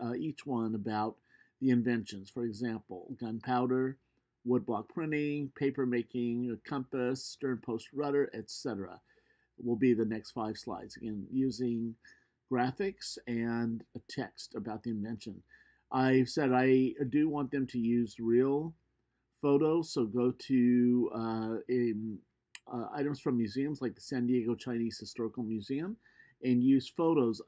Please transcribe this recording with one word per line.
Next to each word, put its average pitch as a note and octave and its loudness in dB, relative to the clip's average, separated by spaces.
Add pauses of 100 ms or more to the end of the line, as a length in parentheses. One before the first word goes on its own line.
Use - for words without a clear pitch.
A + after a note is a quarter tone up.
uh, A#2+ -4
each D3+ -6
one A2+ -2
about A2 -2 (440)
the C3 4
inventions. A2+ 0
For A#2+ -6
example, A2 -6
gunpowder, B2 0 (480)
woodblock A#2+ 0
printing, D3 -2
paper C3+ 0
making, A#2+ 0
a G#2+ -8
compass, B2+ -2
stern C3 -4
post A2+ -6
rudder, C#3+ 0
et A2 -10
cetera F#2+ -8 (600)
will A#2+ 0
be B2 6
the A2+ 2
next A2 -4
five A2 -6
slides. - -10
Again, G#2+ -8
using A#2 -2 (580)
graphics C3 -2 (120)
and A#2 -2 (100)
a A#2+ -12 (100)
text - -10
about G#2+ -8
the A#2+ -4
invention. G#2+ -6 (520)
I C3 6
said C3 2
I C3 6 (160)
do D3+ 2
want C#3+ -2
them C3+ 0
to B2+ -4
use A#2 2
real C3+ 2 (680)
photos, D#3 4
so B2+ 0
go A#2+ 2
to, B2 4
uh, A2+ -2 (120)
in, A2 0 (520)
uh, A#2+ -6
items C#3+ -4
from C3 0
museums C3 -2
like A#2+ -4
the - -20
San B2 -2
Diego A#2+ 2
Chinese A#2 -4
Historical A2+ -6
Museum C3+ -4 (460)
and B2 4
use C3 6
photos D3 2